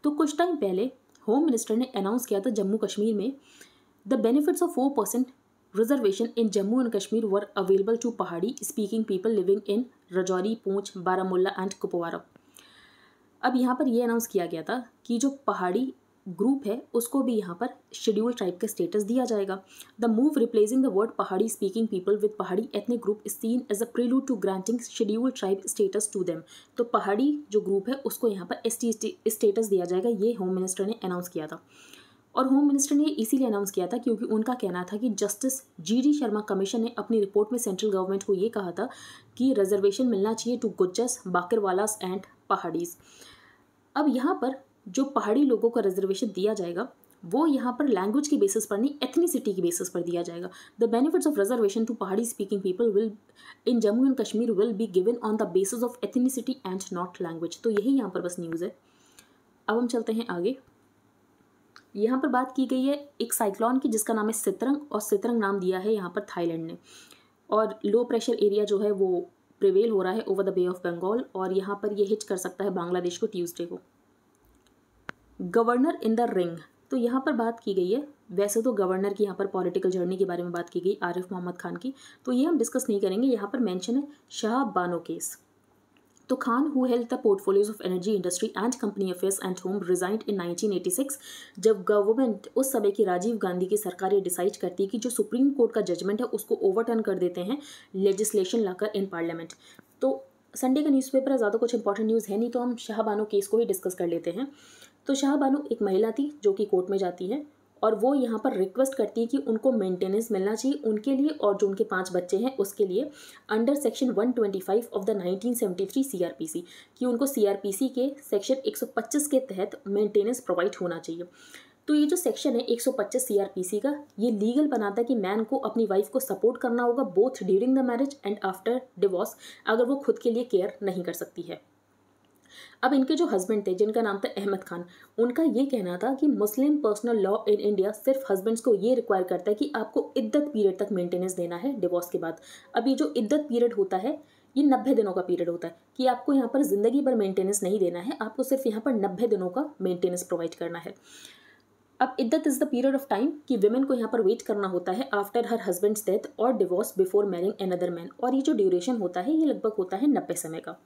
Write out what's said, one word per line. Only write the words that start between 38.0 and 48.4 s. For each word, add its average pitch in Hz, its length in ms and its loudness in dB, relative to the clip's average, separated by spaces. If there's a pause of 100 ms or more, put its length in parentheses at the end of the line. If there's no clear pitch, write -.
को 202 120 0
ये 190 160 0
कहा 190 220 -4
था 220 160 -4 (500)
कि 262 160 2
रिजर्वेशन 196 520 2
मिलना 214 280 2
चाहिए 240 260 -2
to 196 160 -4
गुज्जर्स, 208 500 0
बाकरवालास 190 760 0
and 185 280 -6 (180)
पहाड़ीज। 175 460 -4 (1000)
अब 277 200 2
यहाँ 320 260 0
पर 262 200 -4 (260)
जो 262 160 0
पहाड़ी 226 400 2
लोगों 233 260 2
को 233 100 0
रिजर्वेशन 196 540 0
दिया 208 200 0
जाएगा 185 320 -4 (360)
वो 240 240 0
यहाँ 247 320 2
पर 202 100 0
लैंग्वेज 214 400 0
के 294 80 2
बेसिस 202 300 2